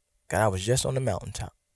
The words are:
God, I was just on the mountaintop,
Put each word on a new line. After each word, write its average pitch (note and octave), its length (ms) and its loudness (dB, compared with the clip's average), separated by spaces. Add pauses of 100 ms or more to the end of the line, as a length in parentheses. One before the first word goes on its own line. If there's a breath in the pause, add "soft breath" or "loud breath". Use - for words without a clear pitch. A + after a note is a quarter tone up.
(300)
God, F#2 100 2
I A2 80 6
was F#2 160 0
just B2+ 220 2
on C3+ 80 0
the C3 80 0
mountaintop, - 500 -4 (240)